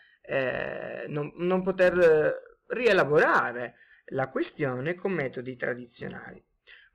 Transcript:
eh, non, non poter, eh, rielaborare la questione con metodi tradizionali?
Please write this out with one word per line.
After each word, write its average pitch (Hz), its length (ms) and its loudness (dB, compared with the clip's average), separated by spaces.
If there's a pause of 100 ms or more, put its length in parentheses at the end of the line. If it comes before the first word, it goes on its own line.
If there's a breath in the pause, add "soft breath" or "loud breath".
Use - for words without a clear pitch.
(220 soft breath)
eh, - 840 -4
non, 147 280 -6
non 180 280 0
poter, 185 360 4
eh, 156 340 6 (340)
rielaborare 170 1080 2 (360 soft breath)
la 131 180 -2
questione 147 680 -4
con 196 160 -4
metodi 131 460 -6
tradizionali? 127 840 -10 (540 soft breath)